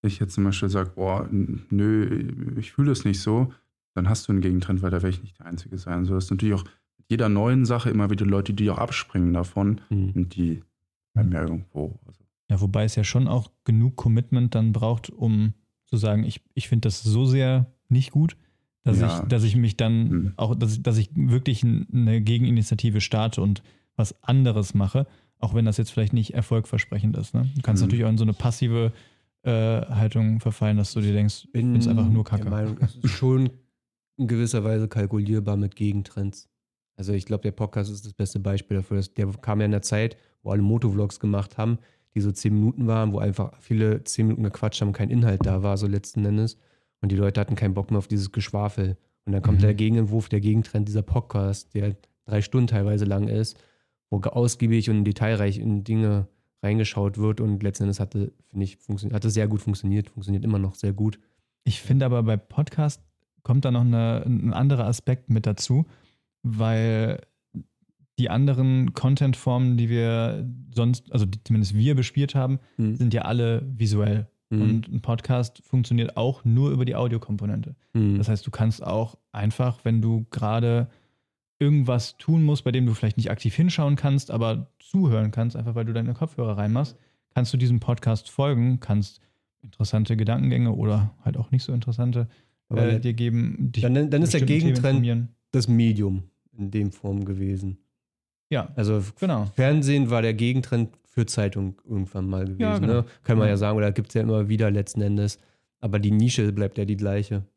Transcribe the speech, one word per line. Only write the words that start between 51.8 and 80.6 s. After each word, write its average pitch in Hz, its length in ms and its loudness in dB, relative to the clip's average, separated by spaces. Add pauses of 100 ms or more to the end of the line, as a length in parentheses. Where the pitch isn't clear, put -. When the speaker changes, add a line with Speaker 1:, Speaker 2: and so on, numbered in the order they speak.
Speaker 2:
drei 104 160 0
Stunden 123 240 0
teilweise 104 400 0
lang 101 220 0
ist, 110 280 -4 (540)
wo 101 100 -2
ge-, 95 100 -4
ausgiebig 117 600 0
und 104 140 2
detailreich 104 540 0
in 104 260 -2
Dinge 107 440 0 (340)
reingeschaut 101 540 -2
wird. 107 240 -2
Und 104 220 -2
letzten 98 220 -4
Endes 101 140 -2
hatte, 98 360 -4 (160)
finde 98 140 -4
ich, 95 120 -8
funktio-, 101 380 -8
hatte 107 160 0
sehr 107 180 0
gut 104 140 -2
funktioniert, 104 480 -2
funktioniert 98 340 -4
immer 107 140 0
noch 95 160 -2
sehr 101 180 -4
gut. 104 260 -2 (460)
Speaker 3:
Ich - 160 -2
finde 135 240 2
aber 123 200 0
bei 110 120 0
Podcast - 640 -4 (400)
kommt 131 220 2
da 135 60 0
noch 123 100 2
eine, 117 460 2
ein 120 260 0
anderer 131 340 2
Aspekt 123 440 -2
mit 113 160 2
dazu, 127 400 0 (560)
weil 113 800 0 (1000)
die 123 120 2
anderen 131 640 2
Content-Formen, 127 840 2
die 117 120 2
wir 117 600 0 (260)
sonst, 120 380 0
also 104 120 2
die 98 180 -4
zumindest 104 320 0
wir 120 200 4
bespielt 139 400 0
haben, 131 240 0 (180)
Speaker 2:
Mhm. 110 200 0
Speaker 3:
sind 120 180 2
ja 117 80 0
alle 117 440 0 (100)
visuell. 104 520 0 (220)
Speaker 2:
Mhm. 107 120 2
Speaker 3:
Und 110 260 2
ein 120 120 -2
Podcast 117 640 -2
funktioniert 120 520 0
auch 127 280 -2
nur 127 260 4
über 127 140 0
die 123 100 -4
Audiokomponente. 107 800 -4 (200)
Speaker 2:
Mhm. 101 240 2
Speaker 3:
Das 101 100 0
heißt, 107 180 -2
du - 40 -8
kannst 110 340 -2
auch 110 320 -4 (160)
einfach, 113 520 -2
wenn 113 180 2
du 113 280 0
gerade 117 580 0 (680)